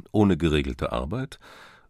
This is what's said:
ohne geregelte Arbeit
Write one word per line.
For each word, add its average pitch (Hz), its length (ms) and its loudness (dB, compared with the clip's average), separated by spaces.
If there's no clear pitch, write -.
ohne 101 260 4
geregelte 73 540 0
Arbeit 78 480 -6